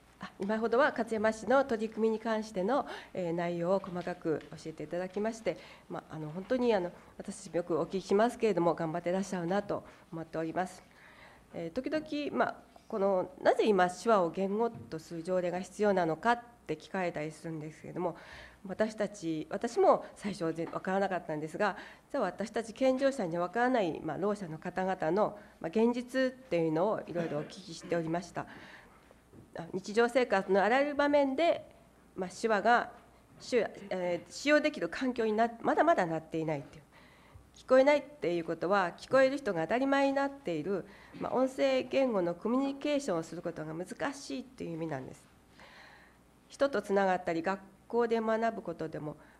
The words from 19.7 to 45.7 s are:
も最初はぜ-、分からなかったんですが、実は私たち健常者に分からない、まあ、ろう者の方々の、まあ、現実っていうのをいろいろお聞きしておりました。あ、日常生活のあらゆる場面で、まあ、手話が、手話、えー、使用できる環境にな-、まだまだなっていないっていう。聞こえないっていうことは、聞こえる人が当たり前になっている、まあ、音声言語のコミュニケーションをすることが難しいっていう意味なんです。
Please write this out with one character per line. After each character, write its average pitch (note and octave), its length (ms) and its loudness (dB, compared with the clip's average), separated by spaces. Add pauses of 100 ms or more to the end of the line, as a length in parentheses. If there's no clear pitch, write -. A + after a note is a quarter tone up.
も D4+ 260 6 (100)
最 G3+ 180 -6
初 F3 100 -6
は E3 100 0
ぜ-、 D#3+ 180 -4
分 E3 100 -6
か F#3+ 100 -2
ら F#3+ 80 2
な G3 100 2
か F3+ 80 -2
っ E3+ 80 -6
た D#3 100 -6
ん D3+ 40 -4
で D#3 80 -6
す D#3 100 -10
が、 F#3+ 180 0 (360)
実 C#4+ 80 -2
は G#3+ 60 2
私 F#3 260 -4
た A3+ 120 -2
ち A3 100 -10
健 C4 260 2
常 C#4 120 4
者 A#3 140 -2
に E3 140 -4
分 F3 120 -2
か A#3 100 0
ら B3 80 4
な B3+ 120 4
い、 E3+ 220 0
ま D#3 100 -4
あ、 C#3 60 -6
ろ G#3 140 0
う - 20 0
者 G3+ 120 -10
の D#3 120 -8
方 F#3 240 -4
々 F#3 260 0
の、 F#3+ 260 2 (240)
ま - 60 -8
あ、 E3 40 -2
現 A3+ 260 4
実 B3+ 360 -2
っ C4 40 -16
て - 220 -4
い E3 100 2
う D#3+ 40 2
の F3 200 2
を F3 160 -2
い - 40 -12
ろ E3+ 140 -2
い - 20 -4
ろ D3 120 -4
お D3+ 60 -6
聞 - 200 -16
き E3+ 80 -14
し - 100 -14
て E3+ 120 -2
お E3+ 80 0
り D#3+ 40 -4
ま E3+ 140 -2
し - 80 -14
た。 - 160 -8 (1120)
あ、 E3 160 -10
日 F#3+ 220 -6
常 A#3 120 6
生 B3 200 2
活 F#3+ 240 2
の F#3+ 120 6
あ G3+ 60 4
ら B3+ 120 4
ゆ D4 80 2
る C#4+ 60 -6
場 C#4+ 140 2
面 C#4+ 260 4
で、 D#4+ 320 2 (480)
ま F#3 120 -4
あ、 - 20 -8
手 - 180 -6
話 G#3+ 140 4
が、 A3+ 300 4 (580)
手 A#3 140 4
話、 - 60 -2 (200)
え F3+ 400 -2
ー、 - 20 -18
使 - 180 -2
用 D4+ 120 6
で D4+ 100 2
き D4 80 -12
る - 100 -2
環 C4 260 -2
境 A3+ 100 0
に G#3+ 80 2
な-、 A3+ 160 2 (140)
ま A3+ 100 2
だ - 100 4
ま E4 120 6
だ F#3+ 100 2
な E3 140 -2
っ - 20 -8
て D#3+ 160 -8
い D#3+ 80 -2
な D#3 100 -2
い C#3 40 -6
っ - 20 -10
て C#3 160 -18
い - 20 -18
う。 - 40 -20 (760)
聞 - 100 -20
こ C4 120 8
え C4 40 8
な D4 120 8
い - 20 2
っ D4 60 -2
て - 320 -4
い E3+ 60 0
う - 20 -6
こ E3 140 -4
と E3 120 -2
は、 F#3+ 260 2
聞 - 140 -18
こ C4 120 6
え C4 100 6
る C#4+ 80 -4
人 G#3 160 -2
が D#3+ 80 0
当 D#3+ 60 -4
た A3 100 2
り C4+ 80 2
前 C#4 180 4
に C#4 80 2
な C#4 140 2
っ - 20 -2
て F3 240 -6
い D3+ 80 -2
る、 F3 240 -2 (340)
ま - 120 -4
あ、 - 20 -2
音 B3+ 160 4
声 C4 320 2
言 B3+ 300 2
語 G3+ 100 2
の F3 140 0
コ - 120 -6
ミ B3 120 2
ュ C#4 80 2
ニ C#4 80 -4
ケ D4 220 0
ー - 20 2
シ C#4 120 -4
ョ F3 40 0
ン - 20 0
を E3 60 -2
す D#3+ 120 -10
る F3 60 -10
こ E3+ 100 -6
と D#3+ 140 -8
が D#3+ 80 -8
難 F#3 400 -6
し C4+ 240 -10
い B3 40 -8
っ - 20 -10
て - 220 -12
い E3+ 40 -8
う E3 40 -8
意 E3 80 -8
味 E3 60 -4
な D3 120 -4
ん C3 80 -12
で - 80 -16
す。 - 80 -20 (1200)